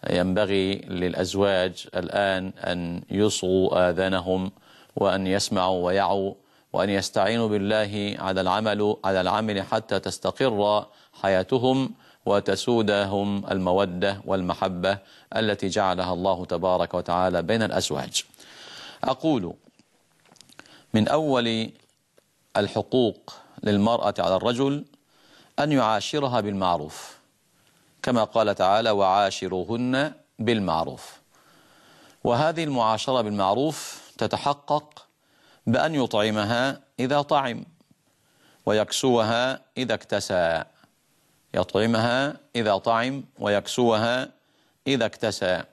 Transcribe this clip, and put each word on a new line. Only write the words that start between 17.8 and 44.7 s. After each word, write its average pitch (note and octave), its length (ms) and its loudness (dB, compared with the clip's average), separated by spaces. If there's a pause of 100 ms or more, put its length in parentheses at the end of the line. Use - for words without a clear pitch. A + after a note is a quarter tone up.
أقول: B2+ 500 -2 (1400)
من G#2+ 140 4
أول A#2+ 640 0 (840)
الحقوق B2 800 0 (280)
للمرأة G#2 560 2
على F2+ 180 2
الرجل C3 480 0 (720)
أن C3+ 140 0
يعاشرها B2 680 2
بالمعروف، F#2 800 -2 (840)
كما A#2+ 220 2
قال G#2 300 2
تعالى: G#2 360 2
"وعاشروهن G2+ 1200 0 (260)
بالمعروف". G#2 840 -2 (1040)
وهذه D#3 400 2
المعاشرة B2 560 0
بالمعروف G#2+ 840 -2 (160)
تتحقق - 880 -4 (600)
بأن C3 280 2
يطعمها A2+ 840 0 (200)
إذا C#3 220 0
طعم، C3+ 420 -2 (1000)
ويكسوها A#2 960 2 (180)
إذا B2 160 -2
اكتسى. F2+ 720 -2 (880)
يطعمها A2+ 840 0 (200)
إذا G#2+ 200 2
طعم، A#2 480 -2 (140)
ويكسوها A2+ 880 0 (580)